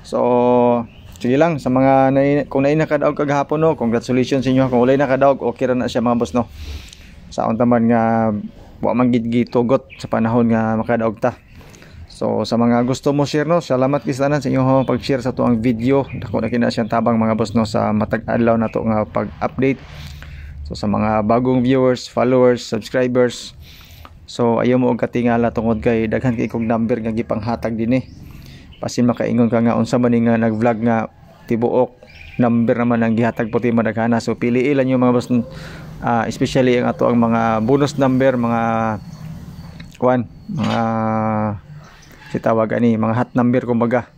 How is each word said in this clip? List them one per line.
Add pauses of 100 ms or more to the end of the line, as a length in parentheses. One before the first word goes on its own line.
So, (320)
sige
lang
sa
mga
nai-,
kung
nai
nakadaog
kagahapon,
no,
congratulations
sa
inyo.
Kung
walay
nakadaog,
okay
ra
na
siya,
mga
boss,
no. (800)
Sa
taman
nga (480)
wa
man
gid
gitugot (160)
sa
panahon
nga
makadaog
ta. (720)
So,
sa
mga
gusto
mo
share,
no,
salamat
kay
tanan
sa
inyong
pag-share
sa
tuang
video.
Dako
na
kina
siyang
tabang,
mga
boss,
no,
sa
matag
adlaw
na
to
nga
pag-update. (880)
So,
sa
mga
bagong
viewers,
followers,
subscribers, (720)
so,
ayaw
mo
og
katingala
tungod
kay
daghan
kay
kog
number
nga
gipanghatag
dinhi. (720)
Pasin
makaingon
ka
nga
unsa
man
ni
nga
nag-vlog
nga (400)
tibuok (480)
number
naman
ang
gihatag
puti
madaghana.
So,
piliin
lang
yung
mga
boss, (800)
ah,
especially
ang
ato
ang
mga
bonus
number,
mga (1400)
kwan, (180)
mga (1500)
si
tawag
ani,
mga
hot
number
kumbaga (100)